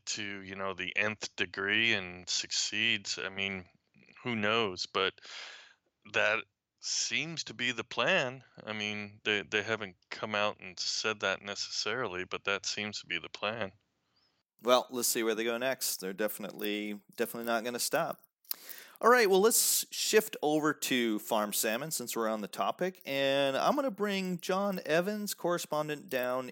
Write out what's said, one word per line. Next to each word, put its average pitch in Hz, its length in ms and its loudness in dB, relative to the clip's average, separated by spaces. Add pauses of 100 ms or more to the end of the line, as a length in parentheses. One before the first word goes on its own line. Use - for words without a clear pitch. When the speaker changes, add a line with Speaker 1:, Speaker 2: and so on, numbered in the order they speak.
Speaker 1:
to, - 180 -6
you 98 320 -8
know, 98 180 -4
the 90 220 -6
nth 104 400 -2
degree 101 580 0
and 90 360 -6
succeeds, - 920 -2
I 76 60 -4
mean, 95 380 -4 (580)
who 120 140 -4
knows? 104 480 0
But 95 260 0 (1000)
that 107 260 4 (400)
seems 147 640 -4
to - 100 -10
be 123 200 0
the 113 100 -4
plan. 135 600 0 (220)
I 107 60 -4
mean, 104 540 -6
they, 104 240 2
they 107 120 2
haven't 107 340 -4 (140)
come 107 260 -4
out 104 200 2 (100)
and 92 140 -12
said - 400 -2
that 98 240 0
necessarily, 101 800 -4
but 92 220 -8
that 98 200 0
seems 104 360 -6
to - 60 -20
be 87 120 -4
the 80 80 -8
plan. 104 460 -6 (920)
Speaker 2:
Well, 123 260 4
let's 123 180 -2
see 123 140 2
where 110 140 2
they 110 80 -2
go 117 160 0
next. 127 380 -2
They're 95 160 -6
definitely, 104 840 -4 (180)
definitely 117 300 -4
not 117 180 2
gonna 120 140 -4
stop. 147 400 -2 (840)
All 220 120 8
right, 240 180 8
well, 190 120 8
let's - 500 6
shift - 500 4
over 151 320 4
to 117 460 2
farm 104 340 2
salmon 120 380 0
since - 240 -4
we're 113 120 0
on 110 140 0
the 101 60 -4
topic, 180 580 -2
and 139 500 2
I'm 190 200 4
gonna 277 160 0
bring 190 500 -2
John 190 460 0
Evans, 196 480 0
correspondent 151 720 -2
down 127 420 -2